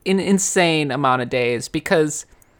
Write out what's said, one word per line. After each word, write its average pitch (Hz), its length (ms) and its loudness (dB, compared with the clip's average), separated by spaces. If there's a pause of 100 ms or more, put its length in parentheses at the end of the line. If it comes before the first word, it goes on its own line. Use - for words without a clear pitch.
an 190 120 2
insane 170 720 0
amount 127 300 0
of 120 80 -4
days, 123 400 -2
because, 156 560 0 (360)